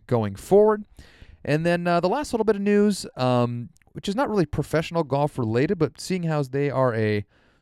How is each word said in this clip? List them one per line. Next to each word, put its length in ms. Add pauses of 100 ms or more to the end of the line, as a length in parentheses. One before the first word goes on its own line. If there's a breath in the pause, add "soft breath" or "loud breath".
going 300
forward. 480 (640 soft breath)
And 200
then, 200
uh, 140
the 80
last 240
little 120
bit 120
of 60
news, 440 (100)
um, 540 (220)
which 160
is 80
not 140
really 160
professional 580
golf 340
related, 400
but 220
seeing 220
how 200
they 280
are 240
a 300 (380 soft breath)